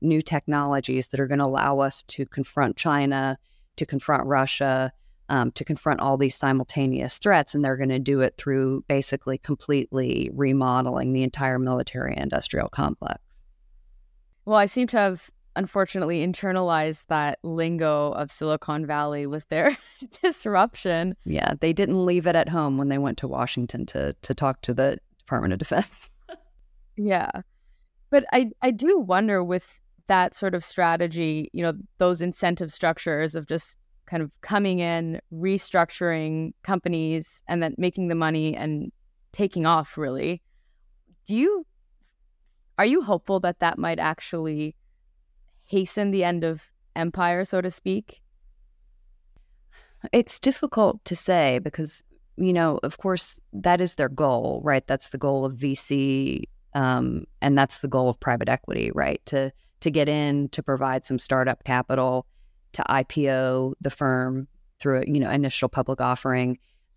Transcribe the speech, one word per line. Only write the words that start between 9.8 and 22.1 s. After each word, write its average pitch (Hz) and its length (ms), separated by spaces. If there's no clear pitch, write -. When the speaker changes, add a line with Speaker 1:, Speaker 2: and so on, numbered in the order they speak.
Speaker 1:
remodeling 127 800
the 131 100
entire 131 340
military 127 580
industrial - 540
complex. - 760
Speaker 2:
Well, 214 140
I 202 80
seem 247 200
to 240 100
have, 190 340
unfortunately, 185 640
internalized 175 880
that 147 340
lingo 160 720
of 147 180
Silicon 156 560
Valley 147 400
with 151 240
their 190 260
<laughs> - 220
disruption. 190 920
Speaker 1:
Yeah, - 340
they 165 140
didn't 190 320
leave 175 220